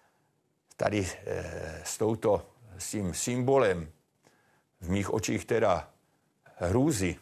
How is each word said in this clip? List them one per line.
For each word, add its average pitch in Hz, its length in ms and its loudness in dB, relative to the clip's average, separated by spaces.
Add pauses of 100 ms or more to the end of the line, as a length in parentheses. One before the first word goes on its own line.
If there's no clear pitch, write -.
(760)
tady, 101 320 0 (180)
eh, 85 580 -8
s - 140 -8
touto, 107 520 2 (280)
s - 120 -10
tím 95 240 -4
symbolem, 120 760 2 (880)
v 87 100 -6
mých 98 200 0
očích 113 340 -2
teda 107 460 2 (540)
hrůzy 95 760 0